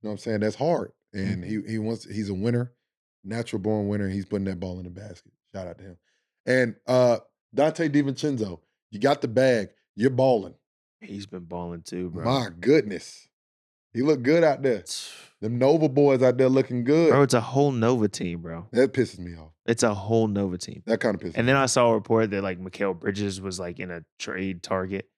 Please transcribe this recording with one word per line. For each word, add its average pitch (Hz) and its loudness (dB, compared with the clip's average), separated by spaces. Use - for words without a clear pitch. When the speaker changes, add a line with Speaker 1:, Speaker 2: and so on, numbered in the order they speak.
Speaker 1:
You 107 -8
know - -6
what - -6
I'm 101 -8
saying? 110 -2
That's 107 -2
hard. 147 -2
And 95 -4
Speaker 2:
Mm-hmm. 107 -6
Speaker 1:
he, 110 -8
he 113 -4
wants, 110 -6
he's 104 -6
a 98 -4
winner, 120 -2
natural 113 -6
born 104 -2
winner. 101 -4
He's 95 -6
putting 101 -4
that 95 -6
ball 90 -8
in 90 -12
the 90 -14
basket. 98 -18
Shout 95 -10
out 85 -16
to 92 -20
him. 92 -20
And, 123 0
uh, 123 4
Donte 156 2
DiVincenzo, 135 -2
you 107 -12
got 135 2
the 131 -4
bag. 117 2
You're 117 2
balling. 120 2
Speaker 2:
He's 101 -14
been 92 -14
balling 87 -10
too, 90 -8
bro. 85 -10
Speaker 1:
My 123 0
goodness. 104 0
He 117 -2
looked 139 2
good 165 4
out 143 2
there. 117 0
Speaker 2:
<sighs> - -14
Speaker 1:
Them 117 -4
Nova 151 4
boys 135 4
out 123 4
there 131 6
looking 127 2
good. 151 4
Speaker 2:
Bro, 131 8
it's 131 4
a 120 4
whole 131 2
Nova 117 2
team, 87 -6
bro. 85 -12
Speaker 1:
That 120 4
pisses - -2
me 87 -12
off. 80 -20
Speaker 2:
It's 117 2
a 113 4
whole 107 2
Nova 98 -2
team. - -14
Speaker 1:
That 110 0
kinda 104 0
pisses 87 -10
Speaker 2:
And 117 0
Speaker 1:
me 131 4
Speaker 2:
then 139 4
Speaker 1:
off. 135 4
Speaker 2:
I - 0
saw 123 4
a 113 4
report 113 2
that, 98 -4
like, 95 -4
Mikal 92 -6
Bridges 98 -4
was, 95 -8
like, 87 -10
in 90 -12
a 85 -12
trade 92 -6
target. 95 -4